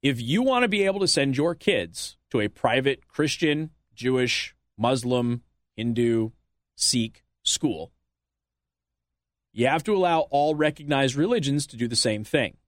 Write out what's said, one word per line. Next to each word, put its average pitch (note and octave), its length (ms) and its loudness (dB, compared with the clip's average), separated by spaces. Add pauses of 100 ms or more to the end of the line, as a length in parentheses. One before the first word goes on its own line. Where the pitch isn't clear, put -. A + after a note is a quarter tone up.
If C3 180 0
you D3 220 0
wanna B3 260 2
be G3 160 0
able G3 160 0
to F3+ 80 2
send C#3 280 2
your E3 180 0
kids G#2 640 -4 (140)
to A#2 100 0
a G#2 80 0
private C3 580 0
Christian, D3+ 640 -2 (240)
Jewish, B2+ 640 -2 (200)
Muslim, A#2+ 680 0 (340)
Hindu, A2+ 540 0 (440)
Sikh - 480 -2 (220)
school, F2 480 -4 (1600)
you A#2+ 160 0
have D#3 160 0
to G#3+ 100 0
allow F3 260 2 (100)
all D3 240 2
recognized C#3+ 600 0
religions D3 540 0
to - 80 -18
do A#2 120 -2
the A#2 80 -4
same G#2+ 280 -2
thing. B2 320 -2 (120)